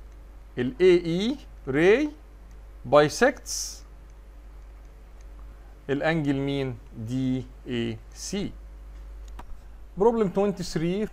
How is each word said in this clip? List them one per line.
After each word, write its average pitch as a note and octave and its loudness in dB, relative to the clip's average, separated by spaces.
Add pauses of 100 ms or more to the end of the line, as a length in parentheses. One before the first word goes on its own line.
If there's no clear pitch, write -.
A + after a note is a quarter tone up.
(580)
ال B2+ 0
A F3 8
E G3+ 0 (300)
ray F#3+ 6 (840)
bisects - 4 (2000)
الانجل C#3+ 2
مين؟ C#3 0 (200)
دي B2+ -2 (220)
اي A#2 -2 (160)
سي. - -6 (1500)
Problem A3+ 6
twenty-three، F#3 0